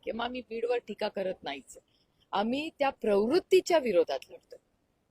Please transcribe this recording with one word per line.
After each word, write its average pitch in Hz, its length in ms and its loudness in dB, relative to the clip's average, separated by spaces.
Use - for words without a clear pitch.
किंवा 226 220 -8
आम्ही 247 240 -8
बीडवर 233 300 -4
टीका 214 200 -6
करत 190 340 -6
नाहीच. 139 360 -12
आम्ही 247 460 -2
त्या 277 120 2
प्रवृत्तीच्या 269 880 2
विरोधात 175 520 0
लढतोय. - 280 -20